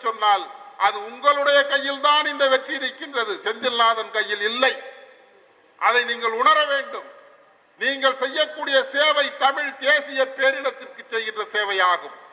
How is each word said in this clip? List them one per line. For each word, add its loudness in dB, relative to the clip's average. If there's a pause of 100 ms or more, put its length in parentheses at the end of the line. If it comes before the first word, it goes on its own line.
சொன்னால், 0 (280)
அது 0
உங்களுடைய 2
கையில் -2
தான் 4
இந்த 0
வெற்றி 0
இருக்கின்றது, -6
செந்தில்நாதன் 0
கையில் -2
இல்லை. 0 (960)
அதை 2
நீங்கள் -4
உணர 4
வேண்டும். -4 (720)
நீங்கள் 0
செய்யக்கூடிய 0
சேவை 0
தமிழ் -4
தேசிய 0 (120)
பேரினத்திற்கு -4
செய்கின்ற -6
சேவையாகும். 0 (160)